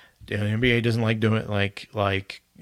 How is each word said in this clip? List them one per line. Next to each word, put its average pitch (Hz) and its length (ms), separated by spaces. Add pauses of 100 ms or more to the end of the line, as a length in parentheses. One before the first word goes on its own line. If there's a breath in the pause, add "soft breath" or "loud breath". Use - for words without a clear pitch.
(260 loud breath)
The 104 120
N 107 220
B 123 120
A 117 80
doesn't 117 220
like 110 180
doing 110 200
it, - 100
like, 101 420
like, 98 500 (200)